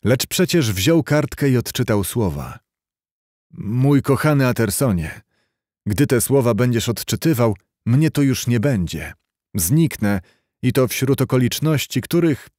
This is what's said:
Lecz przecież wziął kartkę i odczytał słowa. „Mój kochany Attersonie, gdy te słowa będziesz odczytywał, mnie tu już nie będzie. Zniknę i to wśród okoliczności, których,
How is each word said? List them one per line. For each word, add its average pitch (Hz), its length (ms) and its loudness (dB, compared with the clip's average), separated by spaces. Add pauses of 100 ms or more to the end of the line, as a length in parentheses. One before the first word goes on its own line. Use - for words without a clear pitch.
Lecz 120 240 0
przecież 165 440 0
wziął 139 320 2
kartkę 147 460 0
i 127 80 2
odczytał 110 460 -2
słowa. 73 560 -4 (960)
„Mój 131 440 2
kochany 139 460 2
Attersonie, 107 760 -2 (640)
gdy 104 220 0
te 120 140 2
słowa 127 320 2
będziesz 117 360 0
odczytywał, 117 680 0 (300)
mnie 143 260 2
tu 143 120 0
już 135 240 -2
nie 120 120 2
będzie. 90 540 -4 (420)
Zniknę 101 680 0 (420)
i 127 100 0
to 131 140 2
wśród 135 340 -2
okoliczności, 131 800 -2
których, 165 460 0 (120)